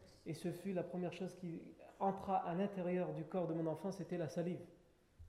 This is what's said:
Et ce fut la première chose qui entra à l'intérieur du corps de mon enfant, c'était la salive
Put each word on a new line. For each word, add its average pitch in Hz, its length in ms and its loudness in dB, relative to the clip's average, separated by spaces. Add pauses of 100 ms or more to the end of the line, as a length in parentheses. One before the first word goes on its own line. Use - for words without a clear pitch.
(260)
Et 156 80 -2
ce 175 160 -2
fut 190 220 -2
la 175 100 2
première 175 300 0
chose 185 240 -4
qui 170 260 -4 (380)
entra 190 380 4
à 170 160 2
l'intérieur 180 600 2
du 156 100 -2
corps 175 220 2
de 165 80 2
mon 165 140 2
enfant, 170 240 0
c'était - 260 -2
la 156 80 2
salive 165 340 0 (680)